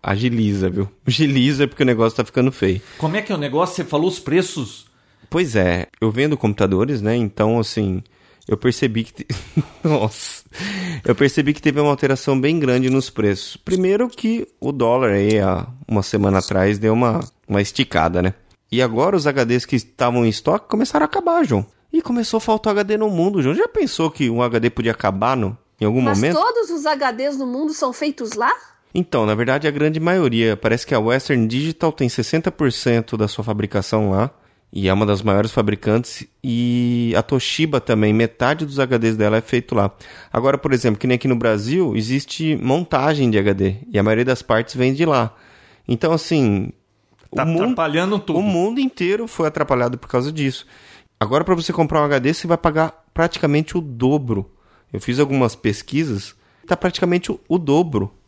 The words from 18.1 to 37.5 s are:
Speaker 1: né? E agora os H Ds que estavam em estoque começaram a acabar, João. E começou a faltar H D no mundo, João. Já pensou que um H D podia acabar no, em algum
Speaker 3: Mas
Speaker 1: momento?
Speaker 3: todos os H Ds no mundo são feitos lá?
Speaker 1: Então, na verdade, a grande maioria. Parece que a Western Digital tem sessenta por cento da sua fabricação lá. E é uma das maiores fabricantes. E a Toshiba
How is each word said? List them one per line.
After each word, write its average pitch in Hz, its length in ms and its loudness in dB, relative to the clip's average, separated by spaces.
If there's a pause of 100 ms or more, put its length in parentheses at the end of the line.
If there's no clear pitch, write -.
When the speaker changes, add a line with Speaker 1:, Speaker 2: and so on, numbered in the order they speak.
Speaker 1:
né? 95 120 0 (380)
E 120 100 0
agora 127 340 2
os 151 100 0
H 139 180 2
Ds 120 220 0
que - 100 -2
estavam 120 500 0
em 113 40 4
estoque 156 380 -2
começaram 269 360 0
a - 40 0
acabar, 349 360 0
João. 107 220 0 (260)
E 320 100 2
começou 233 380 -2
a - 20 -4
faltar 220 320 0
H 208 100 2
D 208 140 -2
no 214 120 0
mundo, 185 320 2
João. 135 140 2
Já 440 120 2
pensou 269 420 -2
que 135 200 -2
um 117 120 0
H 120 180 0
D 120 120 2
podia 113 200 -2
acabar 110 460 0
no, 107 180 -2 (240)
em 110 60 0
algum 117 160 2
Speaker 3:
Mas 107 160 2
Speaker 1:
momento? 143 180 2
Speaker 3:
todos 440 360 0
os 302 140 -6
H 285 260 0
Ds 269 260 -4
no 269 80 -4
mundo 277 260 -4
são 269 220 -4
feitos 277 400 -6
lá? 233 180 0 (420)
Speaker 1:
Então, 151 340 0
na 107 80 2
verdade, 131 320 0
a 139 40 0
grande 151 280 0
maioria. 120 580 2
Parece 117 300 -2
que - 80 0
a 113 40 4
Western 120 480 0
Digital 151 440 -2
tem 131 180 -2
sessenta 165 420 -2
por 139 200 0
cento 117 440 0
da 107 120 0
sua 104 160 -6
fabricação 104 640 -2
lá. 101 220 0 (440)
E 98 120 0
é 92 60 4
uma 104 120 2
das 101 160 0
maiores 104 300 2
fabricantes. 107 760 -2 (180)
E 120 720 0
a 104 60 2
Toshiba 143 580 0